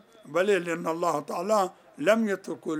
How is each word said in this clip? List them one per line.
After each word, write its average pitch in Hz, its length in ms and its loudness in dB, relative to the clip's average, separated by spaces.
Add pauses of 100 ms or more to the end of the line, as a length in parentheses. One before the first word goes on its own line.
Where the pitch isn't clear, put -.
(260)
بل 170 200 0
لأن 175 400 0
الله 165 340 0
تعالى 190 500 0 (280)
لم 214 300 2
يترك 180 400 -6 (120)